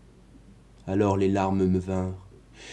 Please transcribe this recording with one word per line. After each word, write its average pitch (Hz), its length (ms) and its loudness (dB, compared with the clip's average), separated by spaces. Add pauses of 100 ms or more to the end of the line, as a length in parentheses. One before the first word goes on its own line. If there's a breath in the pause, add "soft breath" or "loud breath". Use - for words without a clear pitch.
(880)
Alors 98 300 2
les 98 100 2
larmes 95 380 2
me 92 140 2
vinrent, 92 500 -6 (440 loud breath)